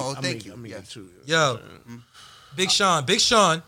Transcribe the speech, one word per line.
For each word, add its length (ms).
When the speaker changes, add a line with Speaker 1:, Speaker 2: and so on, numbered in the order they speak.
Speaker 1:
oh, 140
Speaker 2:
I'm 60
Speaker 1:
thank 160
Speaker 2:
gonna, 80
Speaker 1:
you. 60
Speaker 2:
I'm 80
gonna 80
Speaker 1:
Yeah. 80
Speaker 2:
get 140
to 100
it. 60
Speaker 3:
Yo, 300
Speaker 1:
Mm. 140
Speaker 3:
Big 140
Sean, 340
Big 160
Sean. 480